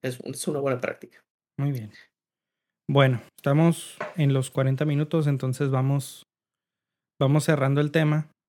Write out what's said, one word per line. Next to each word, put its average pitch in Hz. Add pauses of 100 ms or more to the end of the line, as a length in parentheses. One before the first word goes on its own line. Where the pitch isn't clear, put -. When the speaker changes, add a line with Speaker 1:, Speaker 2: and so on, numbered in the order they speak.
Speaker 1:
es, 127
es -
una 147
buena 131
práctica. - (360)
Speaker 2:
Muy 143
bien. 110 (1000)
Bueno, 135 (160)
estamos 160 (180)
en 143
los 131
cuarenta 135
minutos, 151
entonces 135
vamos, 135 (1000)
vamos 147
cerrando 143
el 151
tema. 151 (180)